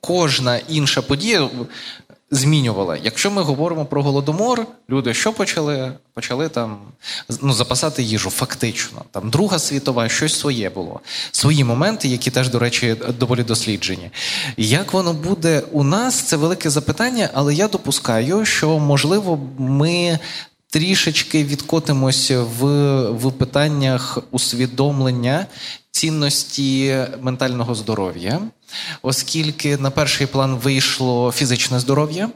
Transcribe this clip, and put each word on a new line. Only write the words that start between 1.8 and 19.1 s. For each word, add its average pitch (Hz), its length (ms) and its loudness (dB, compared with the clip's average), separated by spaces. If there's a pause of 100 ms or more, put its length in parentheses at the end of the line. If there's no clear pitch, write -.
змінювала. 127 720 2
Якщо 113 280 -2
ми 202 120 0
говоримо 151 420 0
про 139 180 -2
голодомор, 156 640 0 (240)
люди 123 240 0
що 214 180 0
почали? 147 600 -2 (220)
Почали 127 340 -4
там 113 300 -4 (500)
з-, 117 140 -6
ну, 139 100 2
запасати 123 500 0
їжу, 110 280 0
фактично. - 800 -4
Там 101 200 -6
Друга 175 280 2
світова, 135 500 0
щось 151 300 0
своє 117 320 -2
було. 90 300 -8 (320)
Свої 143 320 4
моменти, 143 440 0
які 127 220 0
теж, 127 180 2
до 120 100 0
речі, 117 380 0 (220)
доволі 120 240 0
досліджені. 92 680 -2 (460)
Як 117 360 0
воно 180 200 2
буде 160 500 0 (100)
у 147 120 2
нас, 220 380 2
це - 140 0
велике 165 340 0
запитання, 180 640 0
але 143 200 2
я 196 140 2
допускаю, 139 760 0
що, 156 340 2
можливо, 151 600 2 (200)